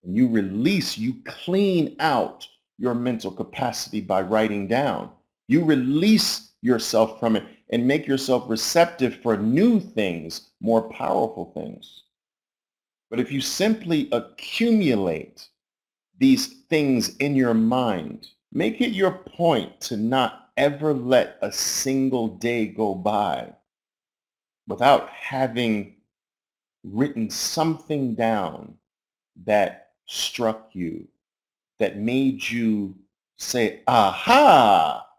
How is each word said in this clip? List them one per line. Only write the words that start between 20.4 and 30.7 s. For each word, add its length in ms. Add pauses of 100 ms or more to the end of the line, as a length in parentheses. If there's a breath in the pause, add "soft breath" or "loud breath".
ever 380
let 480
a 100
single 760
day 380
go 280
by 580 (1120)
without 440
having 840 (880)
written 460
something 840
down 600 (680)
that 460 (160)
struck 680